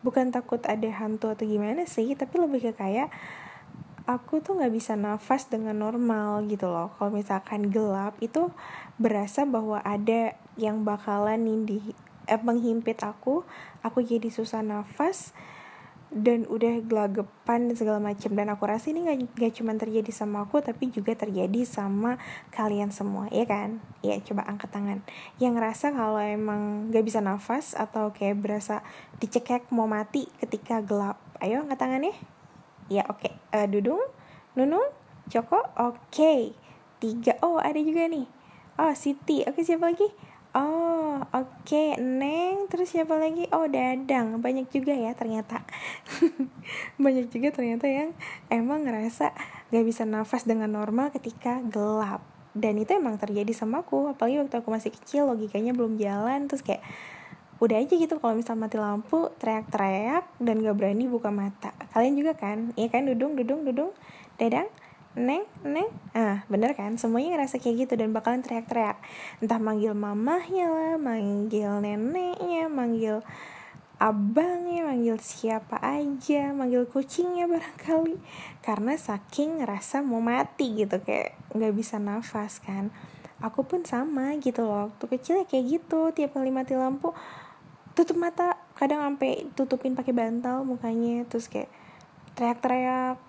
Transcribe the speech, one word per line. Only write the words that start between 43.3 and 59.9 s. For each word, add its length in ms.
Oh, 160
Dadang. 720
Banyak 320
juga 240
ya 160
ternyata. 480
<laughs> 720
Banyak 260
juga 240
ternyata 320
yang 320
emang 400
ngerasa 480
gak 160
bisa 240
nafas 400
dengan 240
normal 400
ketika 560
gelap. 560
Dan 240
itu 160
emang 240
terjadi 320
sama 320
aku. 240
Apalagi 320
waktu 160
aku 160
masih 160
kecil, 400
logikanya 480
belum 240
jalan. 480
Terus 160
kayak, 160
udah 240
aja 80
gitu, 240
kalau 160
misal 240
mati 240
lampu, 560
teriak-teriak 1040